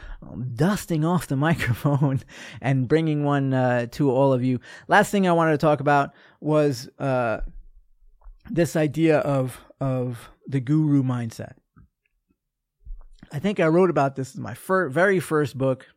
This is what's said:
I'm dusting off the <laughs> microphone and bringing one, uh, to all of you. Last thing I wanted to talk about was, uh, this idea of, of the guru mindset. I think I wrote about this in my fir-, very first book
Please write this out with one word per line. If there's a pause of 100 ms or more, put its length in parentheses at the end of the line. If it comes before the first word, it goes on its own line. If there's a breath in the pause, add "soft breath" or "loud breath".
(200 loud breath)
I'm
dusting
off
the
<laughs>
microphone (400 loud breath)
and
bringing
one,
uh,
to
all
of
you. (280 loud breath)
Last
thing
I
wanted
to
talk
about (280 soft breath)
was, (100)
uh, (1080)
this
idea
of, (220)
of (160)
the
guru
mindset. (1800)
I
think
I
wrote
about
this
in
my
fir-,
very
first
book